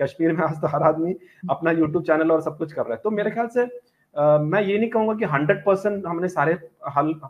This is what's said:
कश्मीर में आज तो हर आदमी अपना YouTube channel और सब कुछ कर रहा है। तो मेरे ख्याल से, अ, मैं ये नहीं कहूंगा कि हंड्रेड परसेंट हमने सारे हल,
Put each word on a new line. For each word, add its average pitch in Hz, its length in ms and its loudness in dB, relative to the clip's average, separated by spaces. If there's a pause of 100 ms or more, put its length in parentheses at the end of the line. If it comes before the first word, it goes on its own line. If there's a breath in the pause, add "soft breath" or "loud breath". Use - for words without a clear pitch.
कश्मीर 160 300 0
में 160 120 0
आज 156 160 -2
तो 175 60 -2
हर 151 160 0
आदमी 160 340 2 (340 soft breath)
अपना 165 200 0
YouTube 165 320 2
channel 160 300 2
और 156 100 2
सब 151 160 -6
कुछ 156 140 -6
कर 127 100 -4
रहा 117 120 -4
है। 110 100 -10
तो 214 60 0
मेरे 208 200 -2
ख्याल 233 180 -4
से, 240 120 -2 (560)
अ, 151 220 4
मैं 160 240 2
ये 202 160 0
नहीं 226 120 0
कहूंगा 220 240 0
कि 220 100 -2
हंड्रेड 151 400 0
परसेंट 196 420 0
हमने 170 220 -4
सारे 156 240 0 (440)
हल, 156 180 2 (160)